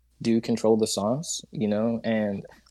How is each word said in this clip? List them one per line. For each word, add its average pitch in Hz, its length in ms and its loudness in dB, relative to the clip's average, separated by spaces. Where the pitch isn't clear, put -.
do 117 200 2
control 113 360 2
the 110 100 2
sauce, 113 560 -4
you - 160 -2
know, 220 360 0
and - 400 -2